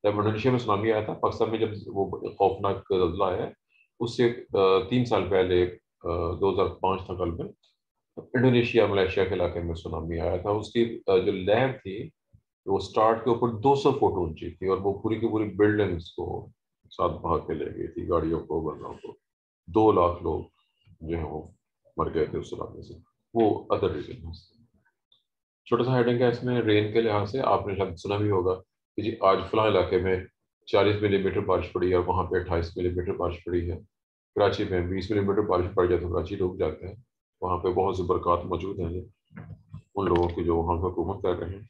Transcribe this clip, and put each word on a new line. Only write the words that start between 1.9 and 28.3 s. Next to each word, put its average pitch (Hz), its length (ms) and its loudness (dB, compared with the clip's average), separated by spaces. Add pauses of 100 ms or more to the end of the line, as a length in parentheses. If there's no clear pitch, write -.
खौफनाक 98 540 0
ज़लज़ला 92 340 0
आया, 101 260 -4 (480)
उससे, 120 280 0
अ, 98 500 2 (120)
तीन 123 140 2
साल 107 180 2
पहले, 90 420 2
अ, 90 140 -6 (260)
दो 87 480 0
हज़ार 92 160 2
पाँच 92 320 -2
था 92 140 -10
करीबन, 87 400 -6 (840)
इंडोनेशिया, 120 500 4
मलेशिया 98 380 2
के 92 100 -2
इलाके 87 280 -2
में 85 120 -4
सुनामी 82 440 -6
आया 87 200 -2
था। 101 140 -4
उसकी, 107 320 0
अ, 98 320 0
जो 95 160 2
लहर 104 400 2
थी, 104 400 -12 (540)
वो 98 140 2
स्टार्ट 110 380 4
के 120 120 -2
ऊपर 120 200 2 (100)
दो 139 160 4
सौ 139 160 4
फुट 95 200 2
ऊंची 85 380 -4
थी 95 180 -6
और 92 100 2
वो 98 140 -2
पूरी 107 280 -4
की 113 80 0
पूरी 107 160 0
बिल्डिंग्स 98 640 2
को 90 420 -10 (380)
साथ - 180 -2
बहा 80 280 -2
के 78 180 -4
ले 76 100 -6
गई - 240 -8
थी, 87 180 -8
गाड़ियों 82 340 0
को, 78 200 -4
बंगलों 76 340 -8
को। - 220 -16 (520)
दो 107 240 6
लाख 87 300 4
लोग 87 280 -4 (520)
जो 80 140 -4
है 80 80 -4
वो 76 300 -10 (420)
मर 80 140 -2
गए 78 160 0
थे - 120 -6
उस - 120 -8
सुनामी - 320 -10
से। - 120 -18 (400)
वो 113 380 2
other 95 160 2
reason - 260 -6
है। 82 180 -12 (1300)
छोटा 120 180 2
सा 127 120 2
हेडिंग 120 240 2
है 123 100 4
इसमें 120 320 -2
rain 104 300 2
के 117 80 4
लिहाज 104 280 2
से, 131 100 -4
आपने 101 380 0
शायद 92 200 -2
सुना 101 200 -2
भी 104 120 0
होगा 92 260 2